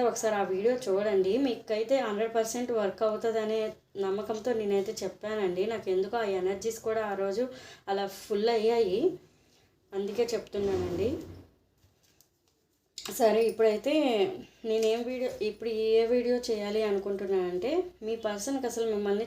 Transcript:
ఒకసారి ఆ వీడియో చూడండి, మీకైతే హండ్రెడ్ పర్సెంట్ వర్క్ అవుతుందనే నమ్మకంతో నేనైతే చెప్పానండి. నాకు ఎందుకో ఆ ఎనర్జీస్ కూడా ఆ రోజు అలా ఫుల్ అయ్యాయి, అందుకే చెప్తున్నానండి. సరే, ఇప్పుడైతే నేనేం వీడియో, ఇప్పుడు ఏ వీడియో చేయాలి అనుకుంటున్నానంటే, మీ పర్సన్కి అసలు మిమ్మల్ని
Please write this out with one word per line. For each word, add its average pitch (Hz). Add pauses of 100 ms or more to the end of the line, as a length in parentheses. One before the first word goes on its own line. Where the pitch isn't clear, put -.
(100)
ఒకసారి 220
ఆ 202
వీడియో 190
చూడండి, 202
మీకైతే 226
హండ్రెడ్ 220
పర్సెంట్ 240
వర్క్ 208
అవుతుందనే 220 (360)
నమ్మకంతో 208
నేనైతే 202
చెప్పానండి. 196
నాకు 220
ఎందుకో 190
ఆ 226
ఎనర్జీస్ 196
కూడా 220
ఆ 202
రోజు 196 (420)
అలా 196
ఫుల్ 208
అయ్యాయి, 226 (920)
అందుకే 202
చెప్తున్నానండి. 202 (2000)
సరే, 220
ఇప్పుడైతే 220 (720)
నేనేం 220
వీడియో, 254 (120)
ఇప్పుడు 214
ఏ 220
వీడియో 247
చేయాలి 214
అనుకుంటున్నానంటే, 196 (320)
మీ 220
పర్సన్కి 226
అసలు 226
మిమ్మల్ని 202